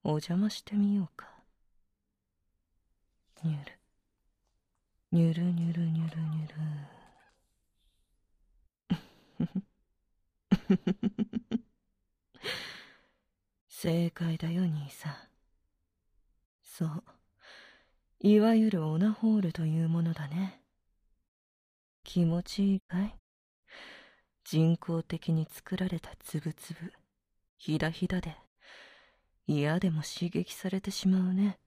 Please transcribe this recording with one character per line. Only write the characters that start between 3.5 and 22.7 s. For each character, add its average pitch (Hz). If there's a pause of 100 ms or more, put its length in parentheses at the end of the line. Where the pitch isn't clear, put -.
ゅ 143
る。 - (1300)
に 170
ゅ 165
る 170 (100)
に 170
ゅ 165
る 170
に 165
ゅ -
る 160
に 156
ゅ 156
る。 - (4000)
<laughs> - (2000)
正 170
解 165
だ 165
よ、 175
兄 151
さ -
ん。 139 (1500)
そ -
う。 156 (1160)
い 208
わ 226
ゆ 220
る 165
オ 156
ナ 214
ホ 220
ー 208
ル 170
と 165
い 156
う 165
も 165
の 165
だ 151
ね。 185 (1400)
気 175
持 170
ち 196